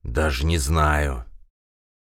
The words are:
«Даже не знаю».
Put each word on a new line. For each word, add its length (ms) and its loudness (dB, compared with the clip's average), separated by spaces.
«Даже 420 -2
не 120 2
знаю». 680 0